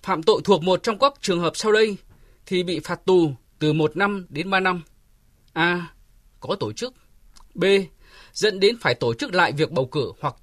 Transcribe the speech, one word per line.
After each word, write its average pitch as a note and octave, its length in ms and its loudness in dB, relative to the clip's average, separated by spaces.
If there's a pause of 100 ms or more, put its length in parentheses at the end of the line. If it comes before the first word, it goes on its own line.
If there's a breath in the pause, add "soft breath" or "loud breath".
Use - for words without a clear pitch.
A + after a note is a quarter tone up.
Phạm E3+ 200 -4
tội G#3 220 4
thuộc F#3 180 4
một F3+ 200 0
trong A3 160 -4
các C#4 220 4
trường F3 200 -2
hợp E3 140 0
sau A3 180 0
đây G#3+ 240 4 (500 soft breath)
thì F3+ 160 -2
bị F3 180 -4
phạt E3+ 260 -8
tù F3 260 4 (260)
từ D3+ 140 0
một D3+ 240 0
năm G3 320 -2
đến E3 220 -8
ba F#3+ 100 2
năm. F3+ 220 -2 (720)
A. F3 340 0 (540)
Có G3 200 -6
tổ G#2+ 120 -4
chức. B3 220 -10 (600)
B. F3+ 100 -2 (680 soft breath)
Dẫn G3 280 -2
đến A3+ 200 4
phải B2 140 0
tổ A#2 200 -2
chức A3+ 200 -8
lại E3+ 180 2
việc D3 180 0
bầu C3+ 160 -2
cử A#2+ 340 -6
hoặc C#3 220 -6